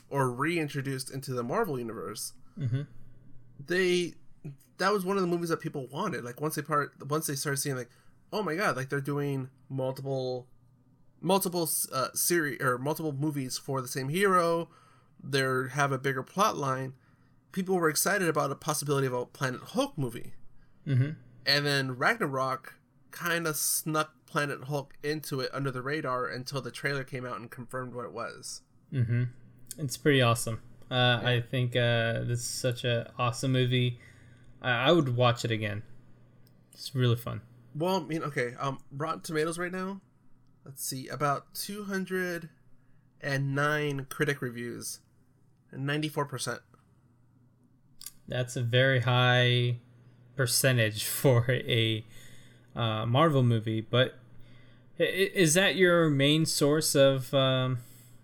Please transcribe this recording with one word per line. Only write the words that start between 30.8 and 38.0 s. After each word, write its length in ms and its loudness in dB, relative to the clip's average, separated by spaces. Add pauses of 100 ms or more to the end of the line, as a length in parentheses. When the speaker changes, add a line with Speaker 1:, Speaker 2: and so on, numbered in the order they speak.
Speaker 2:
Uh, 300 4
Speaker 1:
Yeah. 80 0
Speaker 2:
I 120 2
think, 340 -2
uh, 500 2
this 140 -2
is 60 -8
such 380 -2
a 340 0
awesome 360 0
movie. 460 2 (600)
I, 280 2
I 20 8
would 240 4
watch 300 4
it 60 0
again. 320 -2 (880)
It's 200 -14
really 220 4
fun. 260 -6 (340)
Speaker 1:
Well, 220 0
I 60 0